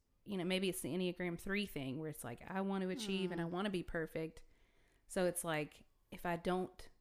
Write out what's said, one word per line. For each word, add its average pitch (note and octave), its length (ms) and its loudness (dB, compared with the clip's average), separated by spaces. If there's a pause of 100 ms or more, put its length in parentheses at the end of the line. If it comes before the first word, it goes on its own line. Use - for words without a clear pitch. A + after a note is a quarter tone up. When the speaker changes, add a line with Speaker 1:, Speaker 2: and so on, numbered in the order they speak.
(260)
Speaker 1:
you G3+ 120 -2
know, E3+ 60 0
maybe F#3 260 4
it's E3+ 120 -2
the - 80 -2
Enneagram F3 500 0
three G3 280 0
thing C3+ 320 -4
where D#3 100 -4
it's - 140 -10
like, A#2+ 160 -6 (100)
I F#3+ 120 -2
want G3 220 2
to F#3 60 0
achieve F#3+ 420 0
and E3+ 80 -2
I E3+ 40 2
Speaker 2:
Mm. E3+ 80 0
Speaker 1:
want F3+ 140 0
to G3+ 60 0
be F3 120 0
perfect. D#3+ 580 -4 (640)
So F#3 180 4
it's - 180 2
like, D3+ 400 0 (280)
if - 140 -8
I F3 120 4
don't F3+ 520 0 (120)